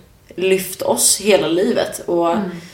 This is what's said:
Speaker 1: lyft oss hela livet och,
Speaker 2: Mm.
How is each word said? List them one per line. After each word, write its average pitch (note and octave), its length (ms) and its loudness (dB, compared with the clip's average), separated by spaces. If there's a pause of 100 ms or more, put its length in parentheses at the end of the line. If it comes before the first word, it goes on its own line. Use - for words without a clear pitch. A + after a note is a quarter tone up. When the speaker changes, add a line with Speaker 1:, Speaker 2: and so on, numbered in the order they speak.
(360)
Speaker 1:
lyft F#3+ 460 -2
oss - 380 0
hela F#3 280 4
livet F#3 580 0
och, E3+ 260 0
Speaker 2:
Mm. F#3 180 -2 (240)